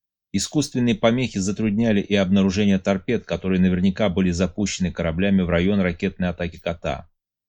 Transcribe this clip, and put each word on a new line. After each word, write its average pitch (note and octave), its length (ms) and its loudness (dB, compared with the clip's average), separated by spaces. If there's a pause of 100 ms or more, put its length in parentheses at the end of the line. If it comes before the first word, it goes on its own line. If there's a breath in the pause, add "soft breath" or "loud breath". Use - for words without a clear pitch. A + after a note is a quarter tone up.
(320)
Искусственные A#2+ 640 0
помехи A#2 440 0
затрудняли G#2 640 0
и G2 140 -2
обнаружение G2 640 2
торпед, G2 480 -2
которые F#2 340 -2
наверняка F#2 480 2
были F#2 220 2
запущены F2+ 600 -2
кораблями F2+ 520 0
в E2+ 80 -2
район F#2 300 2
ракетной F2+ 500 -2
атаки E2+ 280 -8
"Кота". D#2+ 520 -8 (380)